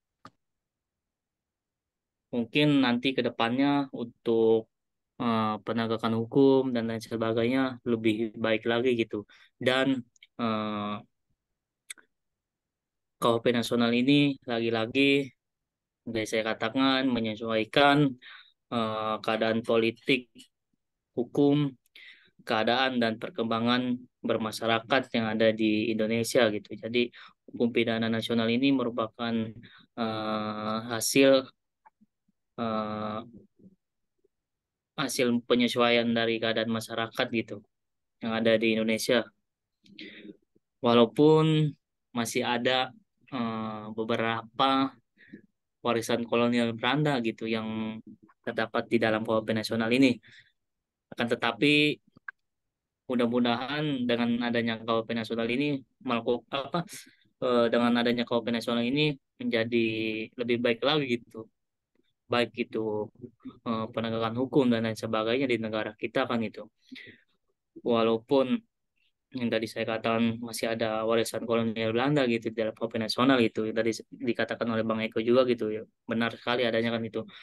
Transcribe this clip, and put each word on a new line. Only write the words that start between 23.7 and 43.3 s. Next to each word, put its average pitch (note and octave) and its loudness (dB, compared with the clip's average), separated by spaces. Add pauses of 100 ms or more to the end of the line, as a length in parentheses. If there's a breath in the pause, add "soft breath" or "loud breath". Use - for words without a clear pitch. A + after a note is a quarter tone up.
bermasyarakat A2+ 0 (140)
yang A2+ 0
ada A2+ 4 (140)
di G#2+ 2
Indonesia A2+ 0 (120)
gitu. G2+ -8 (140)
Jadi A#2+ 0 (360 loud breath)
hukum A#2+ -2
pidana A#2 0
nasional A2+ 0
ini C3+ 2 (120)
merupakan, A#2 -4 (640 loud breath)
eh, G#2+ -4 (140)
hasil, C3+ 4 (1300)
eh, G#2+ -6 (1800)
hasil C3 0 (220)
penyesuaian A#2+ 4 (120)
dari A2+ 0
keadaan A2+ -2
masyarakat A#2 -4 (120)
gitu G#2+ -8 (680)
yang A2+ -4
ada A2+ 4
di A#2 2
Indonesia. A2+ 0 (1600 loud breath)
Walaupun D3+ 6 (400)
masih A#2+ -2
ada, B2+ 0 (400)